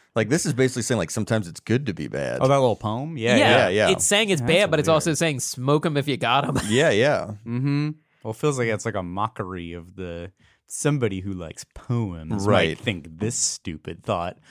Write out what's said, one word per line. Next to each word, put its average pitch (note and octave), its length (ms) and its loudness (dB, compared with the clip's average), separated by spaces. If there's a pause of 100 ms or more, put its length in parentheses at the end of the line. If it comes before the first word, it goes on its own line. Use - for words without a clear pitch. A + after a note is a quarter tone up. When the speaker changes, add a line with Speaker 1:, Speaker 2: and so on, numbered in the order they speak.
(140)
Speaker 1:
Like, G#2+ 140 0
this D3+ 160 2
is D3+ 80 -2
basically B2+ 300 2
saying, A#2 160 0
like, E2 120 -2
sometimes G#2+ 380 -2
it's D#2+ 120 -14
good C3 260 0
to G2+ 80 -2
be D2+ 140 -6
bad. B1 340 -4
Speaker 2:
Oh, C3 60 4
that C#3 120 4
little A#2+ 160 2
poem? C3 400 -6
Yeah, A#2 200 2
Speaker 3:
Yeah, - 20 6
Speaker 2:
yeah. - 180 6
Speaker 1:
Yeah, A2+ 120 4
yeah. G2+ 240 4
Speaker 3:
it's - 120 0
saying G#3 240 2
it's E3 140 2
Speaker 2:
That's B2 100 2
Speaker 3:
bad, F#3 180 4
but D#3 80 2
it's D3 100 0
Speaker 2:
weird. D#3+ 60 6
Speaker 3:
also D#3 200 2
saying, D3 260 0
"Smoke C#3+ 460 0
'em D#3 100 0
if C3+ 120 0
you C3 100 -2
got B2+ 280 2
'em." C3 160 -2
<laughs> G2 60 -4
Speaker 1:
Yeah, C3+ 220 6
yeah. A2 400 2 (160)
Speaker 2:
Mm-hmm. C#3+ 440 -2 (320)
Well, A2 100 -8
it - 40 -8
feels D3 220 0
like A#2+ 100 0
it's G#2+ 160 -2
like G#2+ 120 -4
a F#2+ 60 -2
mockery F#2 680 -6
of F2 240 -14
the, F2 340 -10 (360)
somebody A#2+ 540 -2
who G2 120 -8
likes F2 320 -12 (100)
poems G2 720 -4
Speaker 1:
Right. F#2 240 4
Speaker 2:
might D2 100 -8
think D#2+ 380 -6
this A2 160 -4
stupid - 680 -6
thought. F2+ 320 -4 (140)